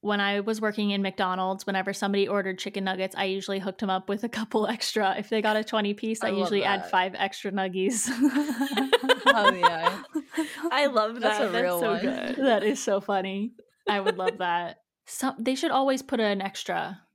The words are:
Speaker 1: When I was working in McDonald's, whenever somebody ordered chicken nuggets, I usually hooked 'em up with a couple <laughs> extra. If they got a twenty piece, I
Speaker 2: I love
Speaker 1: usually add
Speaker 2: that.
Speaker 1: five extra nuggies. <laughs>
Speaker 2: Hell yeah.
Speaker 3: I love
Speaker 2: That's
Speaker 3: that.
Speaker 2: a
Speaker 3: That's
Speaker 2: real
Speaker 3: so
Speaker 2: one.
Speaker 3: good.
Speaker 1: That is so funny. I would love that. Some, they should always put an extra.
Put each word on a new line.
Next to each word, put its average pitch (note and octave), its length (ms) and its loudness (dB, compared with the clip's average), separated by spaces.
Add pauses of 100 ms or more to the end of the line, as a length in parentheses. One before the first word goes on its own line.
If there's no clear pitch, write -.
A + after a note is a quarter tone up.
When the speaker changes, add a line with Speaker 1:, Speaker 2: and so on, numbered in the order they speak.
Speaker 1:
When G#3 200 0
I G3+ 200 2
was G#3+ 200 -2
working G#3+ 300 0
in G3+ 120 0
McDonald's, F#3+ 640 -2
whenever F#3+ 260 -2
somebody G3 360 0
ordered F#3+ 300 -2
chicken F#3+ 260 -6
nuggets, F#3+ 320 -4
I G3+ 80 -2
usually G3 340 -2
hooked F#3+ 240 -6
'em G3 80 0
up F#3 180 -2
with G3 140 -2
a F#3 60 -4
couple A3 380 -2
<laughs> A#3 100 -2
extra. G3 420 0
If G#3 100 -8
they A3 140 0
got G#3+ 140 2
a G#3+ 80 0
twenty G#3+ 300 0
piece, A3 280 -4
I - 60 0
Speaker 2:
I - 20 0
love G3+ 80 0
Speaker 1:
usually G3+ 260 0
add F#3+ 180 2
Speaker 2:
that. - 80 -8
Speaker 1:
five F#3 260 2
extra - 340 -4
nuggies. F#3+ 560 -2
<laughs> C#4 1160 2
Speaker 2:
Hell - 300 6
yeah. - 480 2 (680)
Speaker 3:
I C#4 160 4
love A#3 340 2
Speaker 2:
That's G#3+ 180 2
Speaker 3:
that. A#3 100 2
Speaker 2:
a - 20 0
Speaker 3:
That's - 140 0
Speaker 2:
real - 160 0
Speaker 3:
so E3+ 140 2
Speaker 2:
one. - 60 -2
Speaker 3:
good. - 360 -2
Speaker 1:
That A#3+ 260 4
is G#3+ 200 2
so G3+ 180 2
funny. G3 540 -2 (340)
I G#3 120 2
would F#3+ 160 2
love F#3 220 0
that. F3 440 -2 (240)
Some, - 320 -4
they B3+ 160 0
should C#4+ 180 -2
always C4+ 300 2
put A#3 180 -2
an G3+ 220 2
extra. F#3 600 -6 (120)